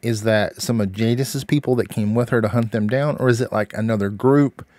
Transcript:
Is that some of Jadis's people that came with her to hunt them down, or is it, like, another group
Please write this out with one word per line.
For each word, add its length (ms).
Is 220
that 380
some 180
of 140
Jadis's 500
people 320
that 140
came 260
with 140
her 120
to 60
hunt 240
them 160
down, 300
or 100
is 140
it, 100
like, 220
another 340
group 580